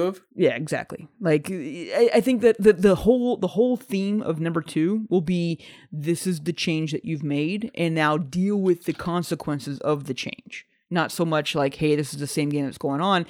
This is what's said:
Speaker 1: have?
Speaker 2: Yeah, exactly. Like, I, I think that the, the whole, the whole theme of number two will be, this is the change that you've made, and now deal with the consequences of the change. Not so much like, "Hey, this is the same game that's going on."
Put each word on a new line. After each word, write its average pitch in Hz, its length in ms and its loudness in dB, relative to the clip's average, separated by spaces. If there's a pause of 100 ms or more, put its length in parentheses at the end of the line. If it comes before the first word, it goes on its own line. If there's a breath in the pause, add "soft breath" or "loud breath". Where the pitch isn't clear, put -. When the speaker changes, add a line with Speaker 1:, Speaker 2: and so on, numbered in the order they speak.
Speaker 1:
have? 185 160 -4 (140)
Speaker 2:
Yeah, 127 200 4
exactly. 143 520 -6 (140)
Like, 156 300 0
I, 170 640 0
I 226 60 6
think 247 200 0
that 226 180 4
the, 202 140 8
the 185 220 4
whole, 247 420 2
the 180 120 -2
whole 247 280 2
theme 202 460 -2
of 160 180 -2
number 165 220 -2
two 196 480 0
will 180 100 4
be, 170 420 -2 (280 loud breath)
this 156 340 -4
is 180 140 -2
the 160 140 -4
change 160 400 -2
that - 120 -6
you've 160 180 -4
made, 160 520 -2
and 165 180 0
now 151 240 2
deal 175 420 0
with 185 260 2
the 165 80 -2
consequences 151 880 -4
of 147 240 -2
the 131 100 -6
change. - 500 -12 (260)
Not 165 200 0
so 175 140 0
much 156 300 0
like, 139 200 2
"Hey, 151 200 2
this 147 180 -2
is 143 60 -10
the 143 80 -4
same 147 220 -2
game 147 160 -2
that's 131 120 -8
going 139 240 -2
on." 185 280 2